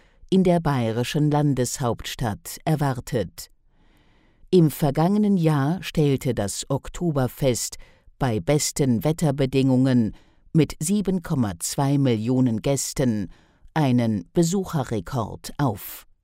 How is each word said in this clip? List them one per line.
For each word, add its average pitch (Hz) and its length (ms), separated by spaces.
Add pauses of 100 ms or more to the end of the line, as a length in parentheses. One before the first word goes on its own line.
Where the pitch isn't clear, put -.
(300)
in 185 160
der 170 160
bayerischen 131 680
Landeshauptstadt 127 1300
erwartet. 147 880 (1000)
Im 170 220
vergangenen 190 680
Jahr 156 460
stellte 139 520
das 101 340
Oktoberfest 139 1080 (420)
bei 117 200
besten 135 640
Wetterbedingungen 135 1120 (380)
mit 151 260
sieben 190 440
Komma 120 360
zwei 143 380
Millionen 123 640
Gästen 127 680 (440)
einen 123 600
Besucherrekord 135 1200
auf. - 480 (180)